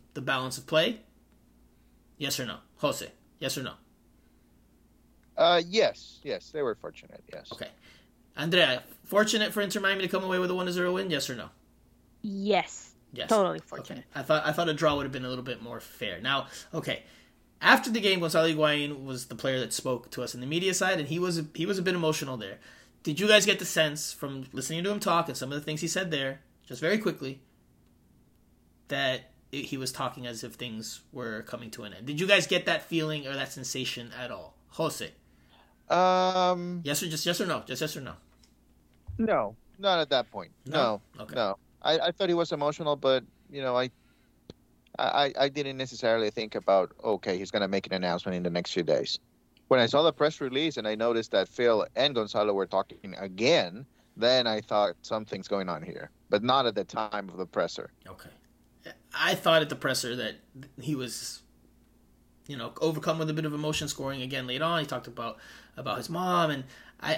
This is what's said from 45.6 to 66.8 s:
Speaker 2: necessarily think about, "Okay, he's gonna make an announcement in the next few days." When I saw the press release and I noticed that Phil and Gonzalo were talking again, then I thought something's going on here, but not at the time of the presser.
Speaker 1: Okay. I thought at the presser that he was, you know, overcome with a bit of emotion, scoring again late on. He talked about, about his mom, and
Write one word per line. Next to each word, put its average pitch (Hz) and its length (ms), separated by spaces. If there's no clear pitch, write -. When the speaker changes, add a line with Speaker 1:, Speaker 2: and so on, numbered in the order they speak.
Speaker 2:
necessarily 113 540
think 110 240
about, 98 380
"Okay, 101 360
he's 95 120
gonna 104 180
make 98 180
an - 80
announcement 90 420
in 87 60
the 90 80
next 87 220
few 90 120
days." - 340
When 127 120
I 117 60
saw 139 160
the 160 100
press 151 280
release 143 360
and 107 100
I 107 80
noticed 113 380
that 98 160
Phil 113 380
and 139 180
Gonzalo 107 380
were 95 140
talking - 520
again, 104 640
then 120 300
I 107 140
thought 104 420
something's 107 460
going 95 200
on 80 140
here, - 280
but 104 120
not 127 240
at 110 80
the 101 100
time 104 460
of 87 80
the 92 80
presser. - 440
Speaker 1:
Okay. - 220
I 170 200
thought 165 280
at 147 80
the 135 60
presser 127 400
that 110 180
he 147 140
was, - 480
you 139 100
know, 117 240
overcome 160 380
with 156 120
a - 40
bit 156 120
of 147 80
emotion, 151 340
scoring 135 340
again 131 240
late 127 160
on. 165 180
He 143 60
talked 127 200
about, 117 320
about 135 220
his 123 120
mom, 175 400
and 135 140